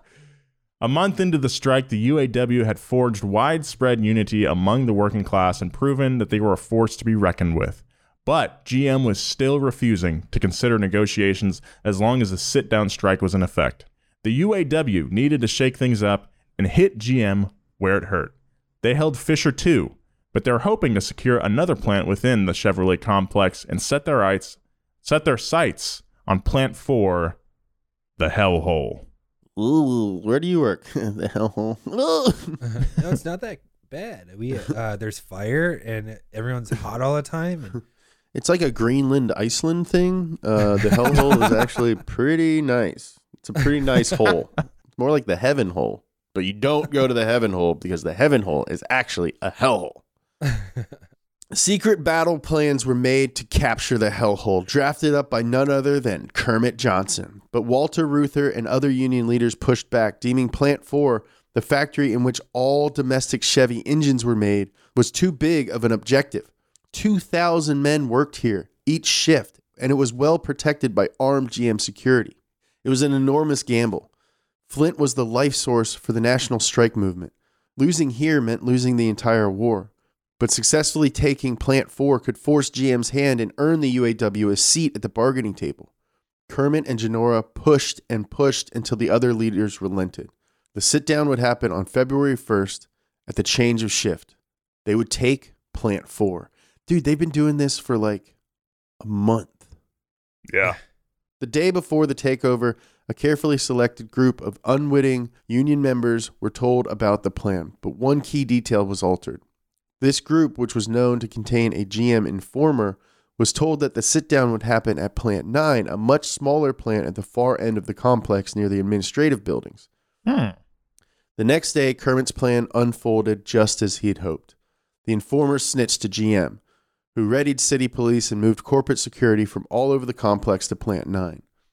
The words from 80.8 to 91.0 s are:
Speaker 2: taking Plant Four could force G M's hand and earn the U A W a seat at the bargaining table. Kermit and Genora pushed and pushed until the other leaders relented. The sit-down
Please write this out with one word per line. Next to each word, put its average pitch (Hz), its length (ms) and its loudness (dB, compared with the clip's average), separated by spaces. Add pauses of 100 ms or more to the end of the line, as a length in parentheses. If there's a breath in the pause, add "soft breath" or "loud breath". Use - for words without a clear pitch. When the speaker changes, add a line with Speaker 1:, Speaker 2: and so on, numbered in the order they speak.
Speaker 2:
taking 139 480 -2
Plant 135 320 0
Four 139 280 2
could - 200 -6
force 147 320 2
G 131 220 0
M's 120 180 0
hand 135 320 2
and 104 160 -4
earn 156 220 2
the 139 100 0
U 123 160 2
A 117 80 2
W 107 340 0
a 101 80 2
seat - 400 0
at 104 60 -10
the 104 60 -6
bargaining 117 460 -2
table. - 380 -10 (560)
Kermit 143 400 0
and 120 100 -2
Genora 113 440 0 (120)
pushed - 540 2
and 107 220 -4
pushed - 440 -2
until 117 220 -6
the 107 140 -2
other 120 240 2
leaders 107 480 -2
relented. 92 480 -6 (440)
The 104 60 -6
sit-down 147 480 0